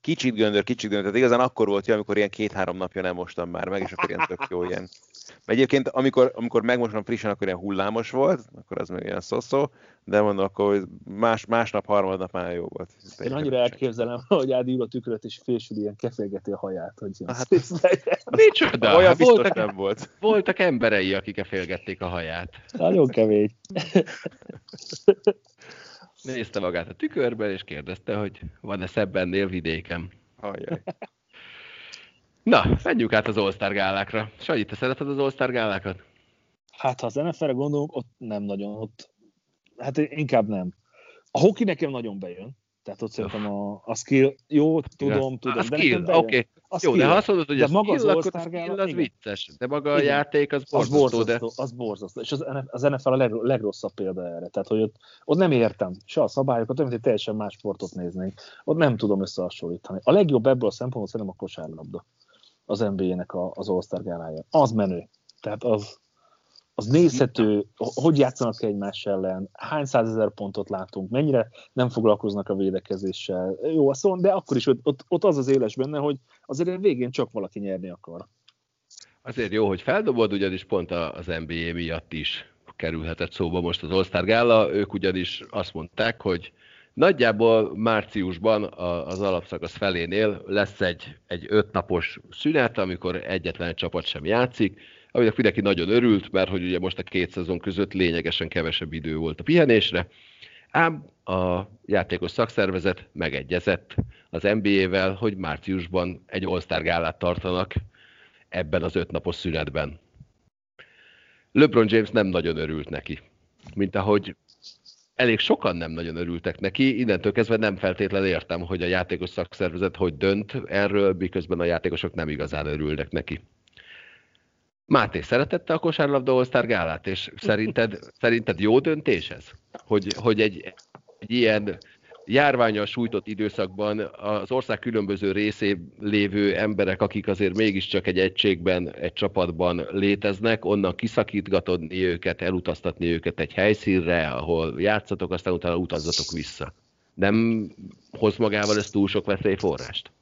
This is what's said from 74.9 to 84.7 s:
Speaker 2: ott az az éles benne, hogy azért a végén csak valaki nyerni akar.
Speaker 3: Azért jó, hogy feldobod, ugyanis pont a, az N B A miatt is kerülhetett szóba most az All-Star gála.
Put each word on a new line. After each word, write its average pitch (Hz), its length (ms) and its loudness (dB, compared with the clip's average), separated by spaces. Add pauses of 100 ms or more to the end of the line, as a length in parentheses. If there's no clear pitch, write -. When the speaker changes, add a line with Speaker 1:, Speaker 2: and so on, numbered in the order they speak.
Speaker 2:
ott 175 160 0
az 175 120 6
az 131 120 0
éles 127 280 2
benne, 143 220 -4
hogy 143 180 -2 (260)
azért 151 260 -4
a 185 100 -4
végén 127 320 2
csak 127 220 -2
valaki 98 260 -8
nyerni 95 300 -6
akar. 85 380 -16 (960)
Speaker 3:
Azért 117 300 -4
jó, 107 140 4
hogy 95 160 0
feldobod, 131 500 2
ugyanis 95 320 -2
pont 87 260 -2
a, 85 240 -4
az 87 120 -12
N 82 200 -4
B 78 40 -12
A 82 220 -4
miatt 82 400 -6
is - 320 -6 (320)
kerülhetett 82 560 -6
szóba 90 280 -2
most 85 220 -4
az 80 80 -8
All-Star 92 340 0
gála. 110 480 4